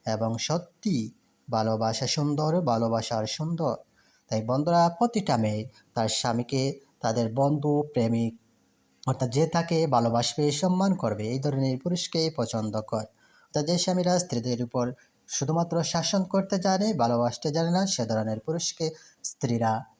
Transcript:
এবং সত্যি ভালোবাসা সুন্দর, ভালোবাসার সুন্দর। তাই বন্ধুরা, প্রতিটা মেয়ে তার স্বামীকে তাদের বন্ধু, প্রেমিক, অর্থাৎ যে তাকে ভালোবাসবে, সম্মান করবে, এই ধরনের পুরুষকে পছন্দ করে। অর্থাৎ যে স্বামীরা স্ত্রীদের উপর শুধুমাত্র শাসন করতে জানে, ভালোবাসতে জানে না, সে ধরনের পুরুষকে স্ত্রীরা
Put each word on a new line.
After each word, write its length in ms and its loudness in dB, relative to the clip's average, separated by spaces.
এবং 320 0
সত্যি 580 -4
ভালোবাসা 580 0
সুন্দর, 440 0
ভালোবাসার 640 0
সুন্দর। 480 -4
তাই 120 0
বন্ধুরা, 400 2
প্রতিটা 420 0
মেয়ে 260 0
তার 180 0
স্বামীকে 520 -2
তাদের 320 0
বন্ধু, 400 2
প্রেমিক, 440 0
অর্থাৎ 280 0
যে 160 2
তাকে 400 0
ভালোবাসবে, 680 2
সম্মান 420 2
করবে, 340 -2
এই 120 -2
ধরনের 380 0
পুরুষকে 420 -2
পছন্দ 380 -2
করে। 200 -4
অর্থাৎ 240 -2
যে 120 0
স্বামীরা 400 2
স্ত্রীদের 440 -2
উপর 220 -2
শুধুমাত্র 460 -2
শাসন 400 0
করতে 340 0
জানে, 360 2
ভালোবাসতে 560 2
জানে 200 0
না, 160 4
সে 200 -2
ধরনের 340 0
পুরুষকে 460 -4
স্ত্রীরা 480 0